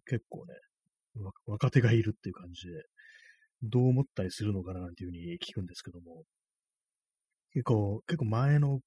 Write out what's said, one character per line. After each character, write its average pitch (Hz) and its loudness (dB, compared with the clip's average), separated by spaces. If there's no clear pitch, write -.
結 117 -6
構 - -14
ね、 - -20
わ-、 95 -10
若 107 0
手 135 8
が 113 6
い 113 6
る 107 -2
っ - -20
て - -12
い 95 -6
う - -14
感 90 -16
じ 90 -16
で、 85 -12
ど 117 0
う 127 6
思 127 4
っ 135 0
た 98 -2
り 90 -2
す - -8
る 104 0
の 98 -2
か 95 -8
な 90 -8
な 90 -10
ん 87 -18
て 92 -10
い - -8
う 87 -8
風 87 -12
に 85 -10
聞 - -12
く - -6
ん 92 -6
で - -14
す - -14
け - -14
ど 87 -18
も。 85 -20
結 131 0
構、 104 2
結 170 -2
構 - -2
前 131 4
の 139 2